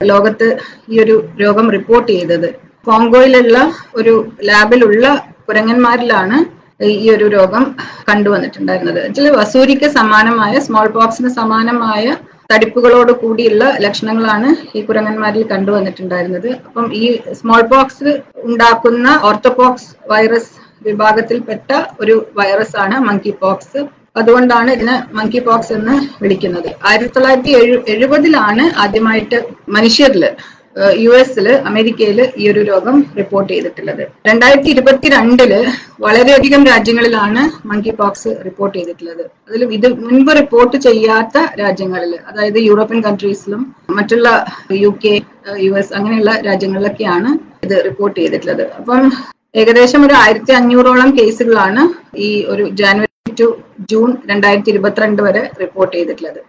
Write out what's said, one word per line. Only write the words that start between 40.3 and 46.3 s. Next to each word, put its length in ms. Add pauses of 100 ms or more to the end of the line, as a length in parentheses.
റിപ്പോർട്ട് 440
ചെയ്യാത്ത 840
രാജ്യങ്ങളില്, 560 (120)
അതായത് 300
യൂറോപ്യൻ 420
കൺട്രീസിലും 760 (140)
മറ്റുള്ള 560 (260)
യു 320
കെ, 40
ഏഹ്, 140 (360)
യു 140
എസ് 200
അങ്ങനെയുള്ള 480